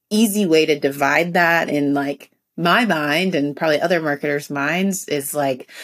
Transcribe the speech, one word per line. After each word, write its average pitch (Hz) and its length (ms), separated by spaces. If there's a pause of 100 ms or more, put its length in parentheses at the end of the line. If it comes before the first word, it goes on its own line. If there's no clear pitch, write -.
easy 214 380
way 160 180
to 147 160
divide 143 540
that 170 340
in, 143 240
like, 143 380 (260)
my 185 300
mind 165 480
and 143 200
probably 156 260
other 170 200
marketers' 147 480
minds 170 600
is, 143 260
like, 139 360 (140)